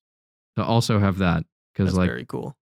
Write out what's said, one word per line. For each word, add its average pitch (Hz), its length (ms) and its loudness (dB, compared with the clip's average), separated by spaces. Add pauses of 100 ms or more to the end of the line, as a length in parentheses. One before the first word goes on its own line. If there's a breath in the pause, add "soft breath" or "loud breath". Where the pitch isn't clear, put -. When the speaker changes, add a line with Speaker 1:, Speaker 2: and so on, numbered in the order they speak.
(560)
Speaker 1:
to - 80 -2
also 117 340 2
have 98 200 2
that, 85 260 0 (300)
'cause, 98 120 0
Speaker 2:
That's 90 100 0
Speaker 1:
like, 92 120 2
Speaker 2:
very 60 160 -8
cool. - 380 -12